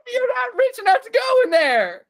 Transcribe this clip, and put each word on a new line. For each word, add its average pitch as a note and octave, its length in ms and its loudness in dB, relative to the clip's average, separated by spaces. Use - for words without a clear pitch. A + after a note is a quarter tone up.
you're B4+ 160 -2
not B4 300 -4
rich B4+ 200 0
enough G4+ 240 2
to A4+ 80 -20
go C5 340 2
in E4 60 0
there. B3 600 0